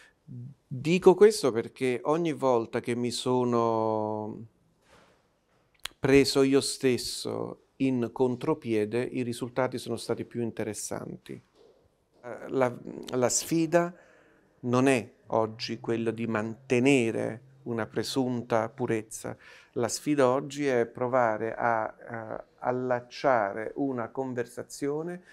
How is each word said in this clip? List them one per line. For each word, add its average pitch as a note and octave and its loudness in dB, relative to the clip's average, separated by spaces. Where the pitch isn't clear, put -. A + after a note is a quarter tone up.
Dico F3 6
questo G3 6
perché A#2 -2
ogni D#3+ 0
volta B2 0
che A#2 -2
mi A#2+ -2
sono A2+ -2
preso C3+ 6
io C3+ 4
stesso A#2 -4
in B2+ 0
contropiede, A#2+ 0
i C3 -4
risultati B2 -4
sono A#2 -6
stati A2+ -6
più - -8
interessanti. A2 -8
Eh, A#2+ -14
la, B2+ 2
la B2 2
sfida E3 2
non B2+ 4
è A#2+ 4
oggi A2+ -2
quella A2+ -2
di A2 -6
mantenere A2+ 0
una A2+ -4
presunta A#2+ -2
purezza. A#2 -6
La A#2+ -2
sfida C#3 2
oggi C#3 -2
è B2 2
provare A#2 0
a, A2+ -2
eh, A2+ -12
allacciare B2 -2
una C3 -4
conversazione C#3 -6